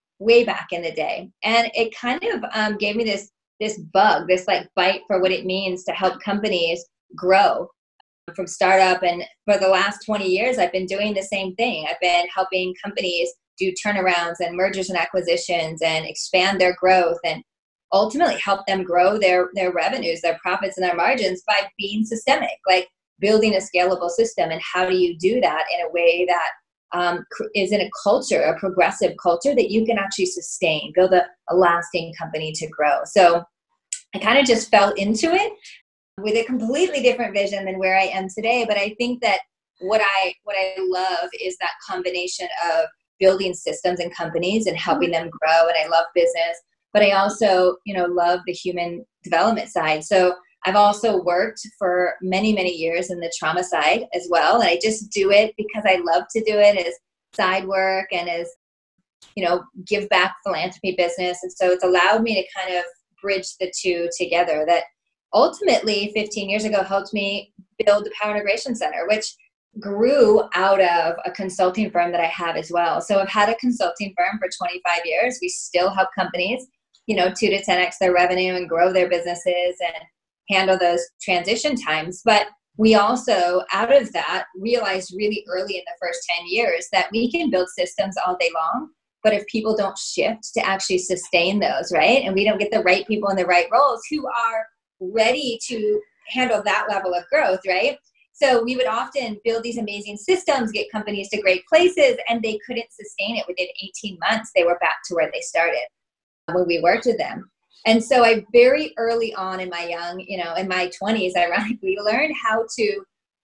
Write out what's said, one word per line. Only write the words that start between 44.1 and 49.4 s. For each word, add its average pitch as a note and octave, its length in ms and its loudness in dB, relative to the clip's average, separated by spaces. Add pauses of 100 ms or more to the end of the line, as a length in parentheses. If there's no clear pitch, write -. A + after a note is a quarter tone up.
companies F3 500 -2
and F3 120 -2
helping F3 340 0
them E3+ 180 -2
grow. E3 380 4
And E3+ 100 2
I D#3 120 0
love E3 160 4 (100)
business, E3+ 460 2 (320)
but G#3 100 6
I G3 80 6
also, G3 640 4 (100)
you G3+ 80 -8
know, F3+ 120 -2
love F3 420 2
the F3+ 60 -4
human F3 520 -6 (180)
development F#3+ 460 0